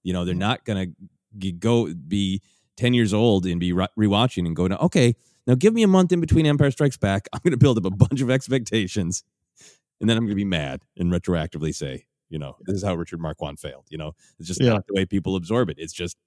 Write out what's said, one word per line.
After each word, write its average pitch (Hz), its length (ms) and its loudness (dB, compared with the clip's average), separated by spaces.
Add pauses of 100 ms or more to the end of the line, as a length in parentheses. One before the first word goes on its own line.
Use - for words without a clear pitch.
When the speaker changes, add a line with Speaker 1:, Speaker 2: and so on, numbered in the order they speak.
Speaker 1:
You 90 120 -4
know, 87 100 -2
they're 90 100 -2
Speaker 2:
Yeah. - 40 -4
Speaker 1:
not 107 260 -4
gonna 95 220 -4 (500)
g-, 95 160 -6
go 110 400 0
be 92 480 -4 (380)
ten 123 160 2
years 113 180 4
old 104 320 4
and 87 160 -2
be 90 140 0
re-, 92 140 0 (100)
rewatching 104 480 2
and 82 100 -4
go, 90 100 0
Now, 95 120 -2
okay, 123 360 2 (320)
now 123 100 6
give 208 180 4
me 233 80 2
a 208 60 6
month 185 240 6
in 175 100 2
between 160 240 4
Empire 147 240 4
Strikes 139 260 0
Back. 98 340 -2
<laughs> - 40 -14
I'm - 100 -10
gonna 147 140 2
build 123 180 6
up 92 80 -2
a 92 60 -2
bunch 127 320 2
of 123 80 0
expectations, 110 920 -2 (800)
and 104 80 0
then 113 80 4
I'm 117 80 0
gonna 104 100 -2
be 101 120 -2
mad 71 340 -4 (160)
and 87 160 0
retroactively 80 640 -2
say, 67 320 -10 (240)
you 78 80 -10
know, 71 180 -12 (100)
this 95 100 -4
is 92 80 -6
how 95 100 -2
Richard 82 260 -8
Marquand 76 400 -8
failed. 67 300 -16
You 78 80 -14
know, - 140 -10 (260)
it's 80 100 -16
just 92 140 -8
Speaker 2:
Yeah. 120 100 2
Speaker 1:
not 101 140 -4
the 101 80 -10
way 95 120 0
people 95 300 -4
absorb 95 340 -2
it. - 80 -8
It's 82 140 -12
just, 87 240 -10 (100)